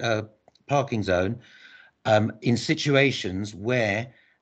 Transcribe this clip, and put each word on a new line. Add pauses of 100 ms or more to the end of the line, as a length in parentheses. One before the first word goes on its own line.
uh, (460)
parking
zone, (680)
um, (100)
in
situations
where (340)